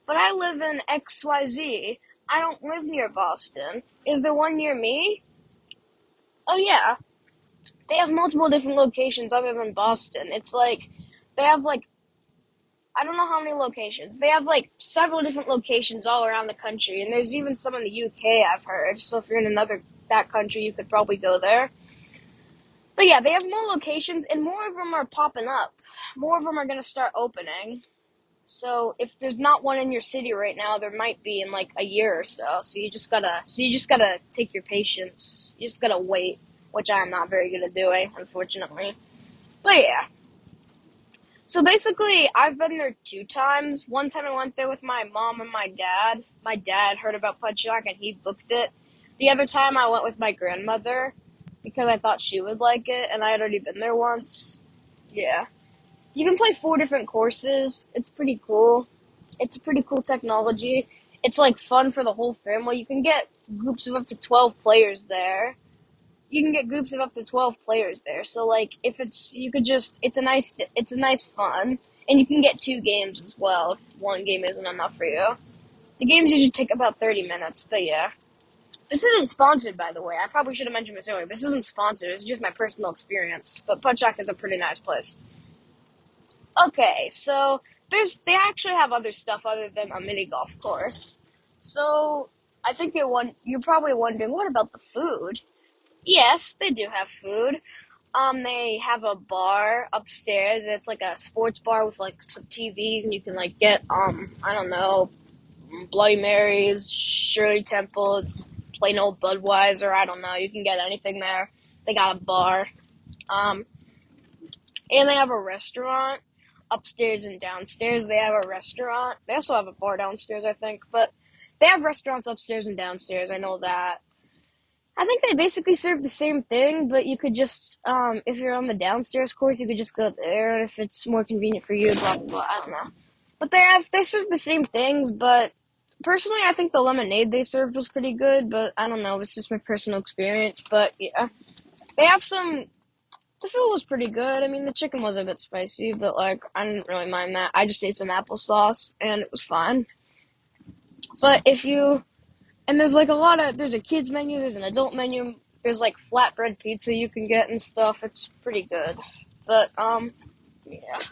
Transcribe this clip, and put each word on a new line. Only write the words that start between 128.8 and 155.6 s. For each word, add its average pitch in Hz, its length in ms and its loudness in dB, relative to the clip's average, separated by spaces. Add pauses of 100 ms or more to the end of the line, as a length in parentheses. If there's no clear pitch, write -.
course, 269 260 0
you 247 80 -6
could 220 100 -2
just 220 160 -6
go 220 160 0
there 220 540 -2
if 220 160 -8
it's - 260 -6
more 226 180 0
convenient 214 400 -2
for 208 120 -4
you, 208 180 4
blah, 196 240 0
blah, - 100 -12
blah, 185 220 -4
I 208 100 -2
don't - 120 -12
know. - 200 -10 (480)
But 311 120 -4
they 370 80 6
have, 359 320 8
they 381 100 4
serve 403 280 0
the 349 80 2
same 302 280 0
things, 262 460 0
but 240 400 4 (520)
personally, 403 400 0
I 349 100 4
think 339 180 0
the 277 100 6
lemonade 226 500 2
they 247 120 2
served 254 320 -2
was 262 120 -4
pretty 262 260 -4
good, 269 360 4
but 220 260 -2
I 220 120 -2
don't 226 160 -4
know, 196 160 -2
it's 202 160 -6
just 220 160 -8
my 214 80 -4
personal 208 400 -4
experience, 202 680 -4
but 214 300 2
yeah. 196 320 -4 (680)
They 294 80 8
have 370 180 6
some, 349 420 -4 (760)
the 392 60 -8
food 494 240 2
was 370 120 0
pretty 247 240 -4
good. 262 360 -2
I 277 40 2
mean, 277 180 -6
the 277 60 -4
chicken 262 300 -4
was 208 160 -2
a 196 60 -2
bit 185 160 -8
spicy, 196 540 -6
but, 202 220 -2
like, 190 280 -2 (100)
I 202 120 -4
didn't 208 220 -6
really 180 220 -4
mind 180 260 -4
that. 185 200 -2
I 196 100 4
just 208 180 -4
ate 202 120 -2
some 190 140 -8
applesauce, 208 920 2
and 214 200 -2
it - 100 -8
was - 100 -8
fine. 202 460 0 (1300)
But 277 260 6
if 262 200 4
you, 285 380 2 (640)
and 294 120 4
there's, 302 140 4
like, 302 160 8
a 302 60 4
lot 330 280 6
of, 262 140 -2
there's 269 160 -4
a 226 60 -2
kids 262 320 -4
menu, 294 280 -4
there's 254 180 -4
an 196 60 -10
adult 226 300 -2
menu, 247 420 -6 (280)